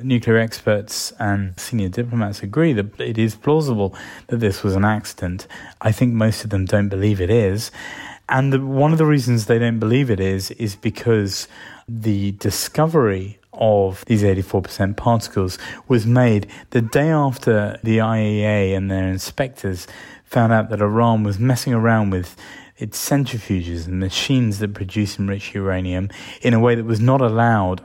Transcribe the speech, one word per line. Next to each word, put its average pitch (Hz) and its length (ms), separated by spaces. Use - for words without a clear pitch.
Nuclear 117 380
experts 110 800
and 101 360
senior 104 320
diplomats 117 540
agree 147 300
that 104 280
it 120 160
is 113 200
plausible 135 580
that 120 120
this 107 260
was 95 100
an 98 100
accident. 104 640
I 110 120
think 120 220
most 110 280
of 107 80
them 98 140
don't 101 240
believe 98 320
it 90 100
is. 110 400
And 135 200
the, 135 120
one 135 280
of 160 60
the 156 80
reasons 123 400
they 117 120
don't 117 220
believe 123 280
it 98 120
is, 95 320
is 104 240
because 107 720
the 107 420
discovery 107 1080
of 101 540
these 107 160
eighty-four 98 400
percent 101 340
particles 107 640
was 113 180
made 117 400
the 123 100
day 143 280
after 123 720
the 113 180
I 110 180
A 107 120
E 104 140
A 101 300
and 98 140
their 95 200
inspectors 95 800
found 117 260
out 110 180
that 104 100
Iran 110 440
was 101 160
messing 127 340
around 113 360
with 90 260
its - 200
centrifuges 92 800
and 92 100
machines 104 640
that 104 140
produce 101 440
enriched 98 340
uranium 92 560
in 123 140
a 113 60
way 120 160
that 113 80
was 113 160
not 131 200
allowed 110 640